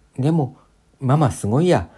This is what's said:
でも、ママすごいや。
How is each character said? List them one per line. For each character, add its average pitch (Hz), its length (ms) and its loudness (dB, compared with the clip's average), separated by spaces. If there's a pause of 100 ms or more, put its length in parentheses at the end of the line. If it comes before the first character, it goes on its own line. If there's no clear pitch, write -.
(180)
で 135 120 0
も、 151 260 -2 (440)
マ 131 160 0
マ 143 140 2
す - 160 -8
ご 120 160 0
い 180 60 2
や。 117 300 2